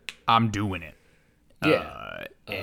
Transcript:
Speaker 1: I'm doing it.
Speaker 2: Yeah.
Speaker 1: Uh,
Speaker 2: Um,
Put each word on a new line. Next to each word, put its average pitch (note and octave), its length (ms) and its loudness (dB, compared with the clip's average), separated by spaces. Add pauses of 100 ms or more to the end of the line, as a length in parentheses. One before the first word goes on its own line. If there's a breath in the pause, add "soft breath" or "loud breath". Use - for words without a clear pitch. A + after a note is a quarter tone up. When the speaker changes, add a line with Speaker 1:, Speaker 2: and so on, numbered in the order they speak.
(260)
Speaker 1:
I'm A2+ 240 6
doing G2+ 320 -2
it. D#2 120 -16 (720 soft breath)
Speaker 2:
Yeah. D#3 80 6
Speaker 1:
Uh, G1+ 520 -4 (240)
Speaker 2:
Um, G#2+ 140 -8